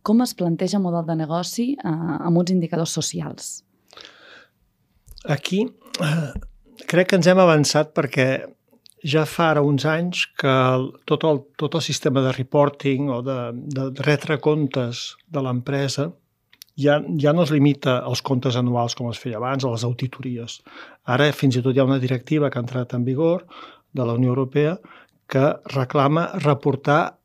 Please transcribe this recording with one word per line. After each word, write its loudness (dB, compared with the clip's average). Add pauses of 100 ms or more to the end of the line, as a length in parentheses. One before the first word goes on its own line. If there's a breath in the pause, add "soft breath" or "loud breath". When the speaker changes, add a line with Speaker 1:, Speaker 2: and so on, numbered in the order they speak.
Speaker 1:
Com 2
es -2
planteja -2
el 0
model -2
de -2
negoci, -4
eh, -6
amb -2
uns 0
indicadors -2
socials? -8 (1800 loud breath)
Speaker 2:
Aquí, 0 (340)
eh, -2 (560)
crec 2
que 4
ens 4
hem 8
avançat 4
perquè 0 (760)
ja 2
fa 0
ara 4
uns 2
anys -2 (120)
que 0
el, 2 (180)
tot 0
el, 2 (160)
tot -4
el 0
sistema 0
de 2
reporting 0
o -2
de, -6 (160)
de -6 (140)
retre 0
comptes -2 (120)
de -6
l'empresa -4 (680)
ja, 4 (200)
ja 4
no 4
es 0
limita 4
als -4
comptes 0
anuals 0
com -6
es -12
feia -8
abans, -4
a 0
les -4
auditories. -8 (440 loud breath)
Ara 2
fins 2
i 0
tot 0
hi 4
ha 4
una 0
directiva -2
que -6
ha -4
entrat -6
en -2
vigor 0 (480 loud breath)
de -2
la -2
Unió 2
Europea 0 (540 loud breath)
que 4 (280)
reclama 0 (160)
reportar 2